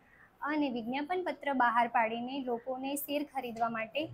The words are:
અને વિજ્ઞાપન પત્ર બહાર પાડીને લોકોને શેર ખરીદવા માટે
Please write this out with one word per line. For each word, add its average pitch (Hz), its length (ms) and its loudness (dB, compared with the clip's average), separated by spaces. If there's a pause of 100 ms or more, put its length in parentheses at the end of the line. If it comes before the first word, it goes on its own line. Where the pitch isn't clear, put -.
(400)
અને 285 300 0
વિજ્ઞાપન 277 520 -2
પત્ર 285 300 -2
બહાર 240 360 4
પાડીને 240 560 0
લોકોને 262 520 -2
શેર 294 280 -2
ખરીદવા 233 440 -2
માટે 226 460 -2